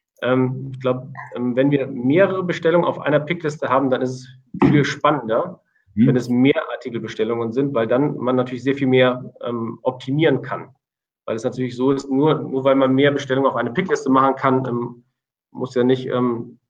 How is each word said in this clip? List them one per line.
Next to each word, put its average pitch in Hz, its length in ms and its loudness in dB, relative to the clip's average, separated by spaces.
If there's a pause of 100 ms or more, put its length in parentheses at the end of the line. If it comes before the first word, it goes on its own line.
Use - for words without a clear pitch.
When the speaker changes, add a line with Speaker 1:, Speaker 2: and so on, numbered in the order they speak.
(220)
Speaker 1:
Ähm, 131 520 0
ich - 80 -14
glaub, 127 260 -2 (300)
ähm, 123 180 -2
wenn 139 160 4
wir 135 160 2
mehrere 175 560 2
Bestellungen 165 400 0
auf - 160 -2
einer 143 220 2
Pickliste 151 480 -4
haben, 131 200 2
dann 123 120 0
ist 127 80 -2
es - 600 -2
viel 143 140 4
spannender, 143 760 -2 (340)
Speaker 2:
Mhm. 113 120 4
Speaker 1:
wenn 131 100 4
es 120 100 -2
mehr 127 340 4 (120)
Artikelbestellungen 113 800 -4
sind, 139 200 0
weil 113 140 0
dann 127 300 0
man 123 180 -2
natürlich 123 280 -2
sehr 135 120 0
viel 135 120 -2
mehr, 127 540 2
ähm, 117 420 -8
optimieren 135 580 0
kann. 85 340 -12 (500)
Weil 110 120 -4
es 110 80 -8
natürlich 120 300 -6
so 131 180 2
ist, 139 180 -6
nur, 139 300 2
nur 131 240 -4
weil 135 100 4
man 135 180 2
mehr 143 180 4
Bestellungen 135 380 0
auf 123 60 -4
eine 117 160 -2
Pickliste 151 380 -2
machen 135 260 4
kann, 131 320 0
ähm, 120 360 -8 (480)
muss 127 240 -8
ja 123 100 2
nicht, 127 220 2
ähm, 120 520 -4 (100)